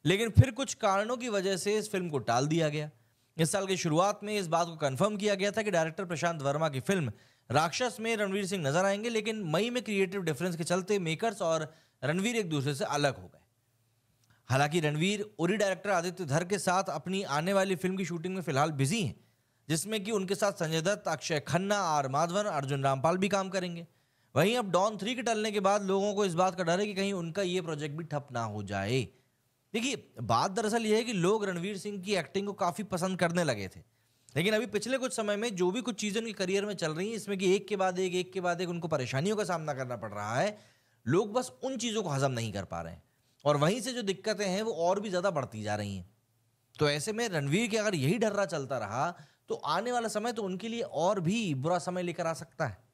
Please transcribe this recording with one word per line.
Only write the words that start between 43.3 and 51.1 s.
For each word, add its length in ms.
और 120
वहीं 240
से 120
जो 100
दिक्कतें 460
हैं 140
वो 100
और 280
भी 80
ज़्यादा 220
बढ़ती 320
जा 140
रही 200
हैं। 140
तो 120
ऐसे 220
में 160
रणवीर 420
के 60
अगर 180
यही 240
ढर्रा 280
चलता 320
रहा 400
तो 60
आने 380
वाला 160
समय 240
तो 100
उनके 260
लिए 140
और 380